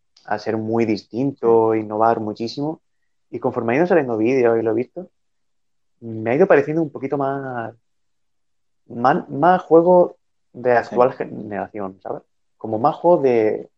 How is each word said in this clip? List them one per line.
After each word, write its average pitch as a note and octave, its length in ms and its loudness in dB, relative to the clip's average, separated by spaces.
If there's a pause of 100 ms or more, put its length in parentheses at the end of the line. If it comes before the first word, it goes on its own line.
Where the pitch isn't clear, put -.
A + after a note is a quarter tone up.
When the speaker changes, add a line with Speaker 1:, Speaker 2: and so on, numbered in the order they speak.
(260)
Speaker 1:
a G#2+ 140 -6
ser G#2+ 180 -6
muy A2 280 -2
distinto, A2+ 880 0
innovar A2 460 0
muchísimo. A#2 640 -8 (500)
Y A#2 80 -10
conforme A#2+ 340 -2
ha B2+ 40 2
ido F3 100 2
saliendo C#3 300 2
vídeos A#2 420 2
y - 40 -2
lo A2+ 80 0
he G#2+ 40 0
visto, E3+ 340 -6 (920)
me A2+ 300 -6
ha B2+ 40 0
ido F3 100 4
pareciendo D#3 380 2
un D3 80 -8
poquito C3+ 260 -8
más, C3+ 560 -6 (1120)
más, B2 420 0
más E3+ 340 2
juego F3 540 4 (360)
de B2 200 -2
Speaker 2:
Sí. A#2+ 40 4
Speaker 1:
actual B2 360 0
generación, G2 880 -10
¿sabes? - 180 -10 (360)
Como A2 220 -8
más D3 160 0
juego E3+ 280 2
de, A2 540 2